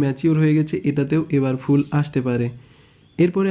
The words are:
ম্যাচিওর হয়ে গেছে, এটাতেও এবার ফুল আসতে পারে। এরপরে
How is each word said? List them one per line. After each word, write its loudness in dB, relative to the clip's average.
ম্যাচিওর 0
হয়ে 4
গেছে, -2
এটাতেও 0
এবার 0
ফুল 2
আসতে 0
পারে। 0
এরপরে 2